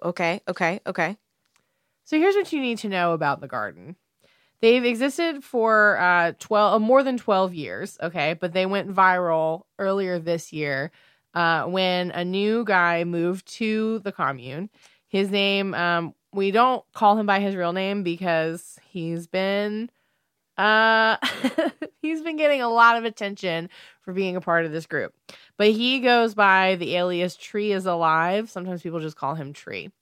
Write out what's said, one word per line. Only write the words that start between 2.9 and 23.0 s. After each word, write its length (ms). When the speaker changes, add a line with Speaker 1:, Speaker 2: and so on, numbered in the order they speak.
Speaker 2:
about 280
the 80
garden. 480
They've 240
existed 600
for, 540
uh, 400
twelve, 360
uh, 100
more 180
than 140
twelve 380
years, 480
okay? 360
But 140
they 140
went 280
viral 680
earlier 400
this 340
year, 380
uh, 300
when 460
a 140
new 400
guy 400
moved 500
to 460
the 120
commune. 560
His 220
name, 440
um, 400
we 180
don't 420
call 260
him 80
by 140
his 160
real 160
name 300
because 760
he's 360
been, 640
uh, 580
<laughs> 440
he's 200
been 140
getting 240
a 80
lot 300
of 60